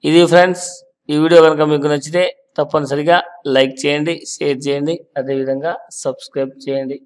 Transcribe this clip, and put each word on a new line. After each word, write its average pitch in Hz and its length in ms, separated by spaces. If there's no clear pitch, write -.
ఇది 170 140
ఫ్రెండ్స్, 180 320
ఈ 147 120
వీడియో 165 240
కనుక 151 140
మీకు 147 200
నచ్చితే 151 320
తప్పనిసరిగా 147 640
లైక్ 131 260
చేయండి, 147 340
షేర్ 143 320
చేయండి, 143 320
అదేవిధంగా 135 560
సబ్స్క్రైబ్ 135 540
చేయండి. 135 400